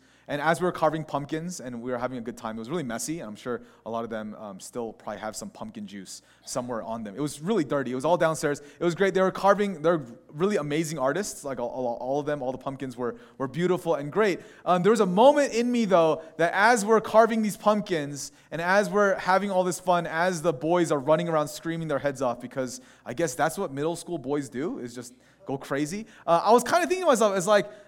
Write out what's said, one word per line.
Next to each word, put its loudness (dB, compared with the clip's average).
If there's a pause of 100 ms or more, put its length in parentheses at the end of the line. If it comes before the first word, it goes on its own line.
(280)
And -6
as 2
we 0
were 2
carving 0
pumpkins -6
and -10
we -6
were -2
having -4
a -8
good -8
time, -8
it -8
was -10
really -4
messy, -6
and -12
I'm -12
sure -8 (240)
a -10
lot -4
of -8
them, -8
um, -14
still -10
probably -12
have -8
some -12
pumpkin -14
juice -16 (240)
somewhere -6
on -8
them. -12
It -6
was -6
really -2
dirty. -4
It -4
was -4
all 2
downstairs. 0 (160)
It -2
was 2
great. 2
They 4
were 4
carving, 2
they're 4 (320)
really 0
amazing -2
artists, -2
like, -6
all, -4
all, -4
all -2
of -4
them. -2
All -4
the -8
pumpkins -8
were, -4 (200)
were -4
beautiful 0
and -6
great. 2 (240)
Um, 4
there 6
was 4
a 4
moment 6
in 0
me, 2
though, 4 (140)
that 2
as 4
we're 6
carving 6
these -2
pumpkins -2 (220)
and -4
as 2
we're 2
having 2
all 2
this -2
fun, 2
as 0
the 2
boys 0
are 2
running 2
around 0
screaming -6
their 0
heads -4
off, 0
because -8 (240)
I -10
guess -2
that's 0
what -6
middle -4
school -8
boys -4
do, -6
is -10
just -14 (320)
go -4
crazy. -4 (200)
Uh, 4
I 6
was 6
kinda 0
thinking -2
to -2
myself, 4
it's -2
like, 4 (200)